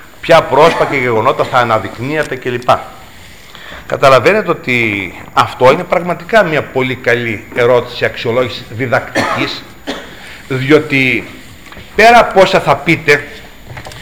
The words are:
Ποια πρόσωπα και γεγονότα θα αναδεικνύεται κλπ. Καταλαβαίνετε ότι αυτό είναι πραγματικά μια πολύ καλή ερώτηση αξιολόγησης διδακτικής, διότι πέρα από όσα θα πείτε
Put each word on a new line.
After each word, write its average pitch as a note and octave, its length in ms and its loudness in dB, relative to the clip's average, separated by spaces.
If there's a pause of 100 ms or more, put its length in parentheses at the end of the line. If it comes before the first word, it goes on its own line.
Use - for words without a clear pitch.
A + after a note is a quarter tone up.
(220)
Ποια D#3+ 200 4
πρόσωπα D3+ 440 2
και C#3+ 100 -4
γεγονότα B2 480 0
θα C3+ 140 -2
αναδεικνύεται A#2+ 760 -2
κλπ. B2+ 340 -6 (1160)
Καταλαβαίνετε C#3+ 640 2
ότι A2 640 -2 (200)
αυτό B2+ 380 2
είναι F3+ 120 0
πραγματικά F3 600 0
μια D#3 180 0
πολύ B2+ 340 -4
καλή A#2+ 500 -2 (100)
ερώτηση B2 500 2
αξιολόγησης A#2+ 640 -4
διδακτικής, - 960 -4 (840)
διότι C3 800 0 (680)
πέρα A#3 240 6
από G3 220 4
όσα F#3 180 4
θα D3+ 160 0
πείτε D3 520 0 (760)